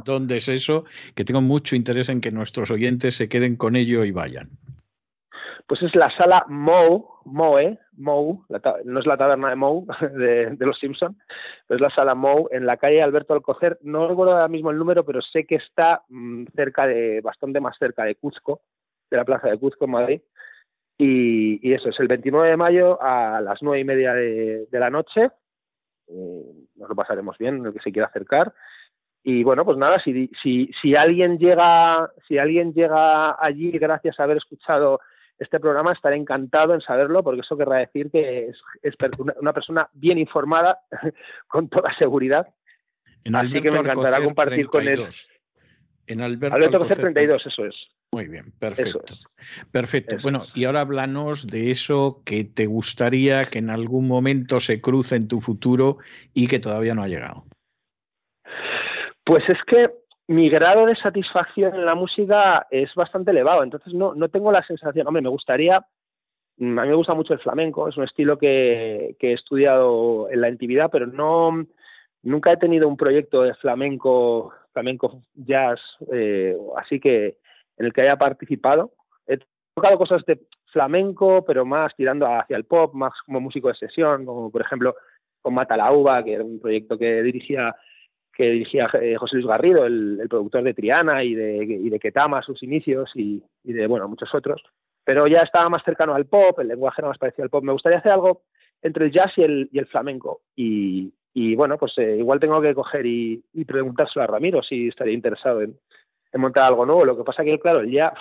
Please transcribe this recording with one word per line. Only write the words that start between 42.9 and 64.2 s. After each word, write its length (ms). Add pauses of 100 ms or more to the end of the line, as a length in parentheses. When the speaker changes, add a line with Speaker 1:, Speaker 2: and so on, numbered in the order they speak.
Speaker 1:
En 120
Speaker 2:
Así 260
que 100
me 80
Speaker 1:
Alberto 120 (100)
Speaker 2:
encantará 160
Speaker 1:
Alcocer 80
Speaker 2:
compartir 420
con 140
él. 60
Speaker 1:
treinta 140
y 40
dos. 240 (800)
En 140
Alberto 340
Speaker 2:
Alberto 220
Speaker 1:
Alcocer 220
Speaker 2:
Alcocer 140
treinta 80
y 60
dos, 180
eso 200
es. 100 (360)
Speaker 1:
Muy 160
bien, 200
Speaker 2:
Eso 120
Speaker 1:
perfecto. 540
Speaker 2:
es. 580
Speaker 1:
Perfecto. 440
Speaker 2:
Eso 80
Speaker 1:
Bueno, 200
Speaker 2:
es. 120
Speaker 1:
y 100
ahora 160
háblanos 640
de 240
eso 540
que 180
te 240
gustaría 760
que 140
en 120
algún 360
momento 520
se 220
cruce 340
en 120
tu 140
futuro 560 (360)
y 140
que 120
todavía 340
no 100
ha 40
llegado. 380 (1800)
Speaker 2:
Pues 240
es 180
que 240 (380)
mi 220
grado 360
de 100
satisfacción 800
en 100
la 100
música 720
es 260
bastante 360
elevado, 320
entonces 300
no, 220
no 140